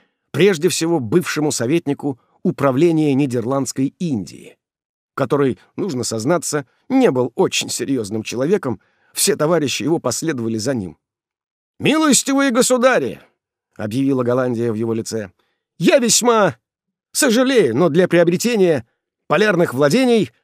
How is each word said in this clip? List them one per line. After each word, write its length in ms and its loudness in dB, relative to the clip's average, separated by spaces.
прежде 360 2
всего 320 -2
бывшему 520 -2
советнику 680 -4
управления 720 2
Нидерландской 840 -2
Индии, 600 -8
который, 440 -2
нужно 280 -6
сознаться, 640 -4
не 220 4
был 240 -2
очень 340 -2
серьёзным 540 -4
человеком, 580 -4
все 240 0
товарищи 460 0
его 160 0
последовали 580 -4
за 180 -4
ним. 240 -8
"Милостивые 720 2
государи!" — 720 2
объявила 460 -2
Голландия 500 0
в 40 -4
его 180 -4
лице. 380 -8
"Я 200 2
весьма 580 2
сожалею, 640 2
но 120 4
для 200 2
приобретения 800 2
полярных 480 2
владений 560 2